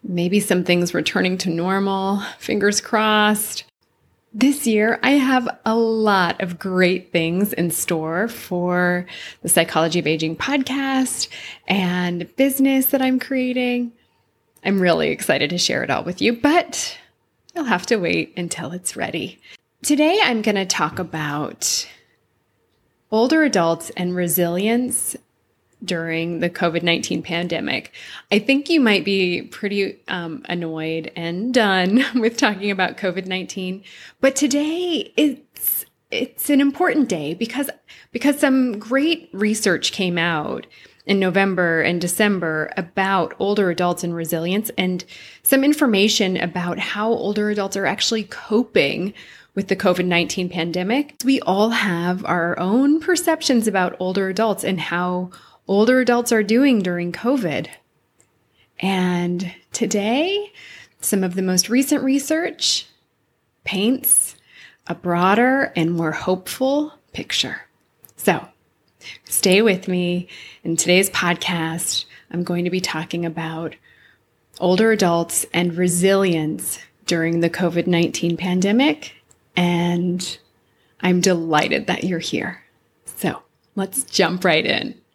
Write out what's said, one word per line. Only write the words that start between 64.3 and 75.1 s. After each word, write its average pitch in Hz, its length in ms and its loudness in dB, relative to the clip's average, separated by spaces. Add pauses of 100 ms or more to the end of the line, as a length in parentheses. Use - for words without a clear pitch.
a 175 80 -6
broader 202 800 2
and 165 140 2
more 165 220 0
hopeful 262 840 -2 (180)
picture. - 540 -6 (500)
So, - 320 -2 (760)
stay 190 360 2
with 190 280 2
me. 175 400 -2 (360)
In 165 120 -2
today's 185 340 4
podcast, 170 960 -2 (240)
I'm 175 140 -4
going 175 200 -2
to 175 60 0
be 185 100 -2
talking 170 460 -6
about 160 480 -8 (840)
older 185 300 4
adults 170 640 2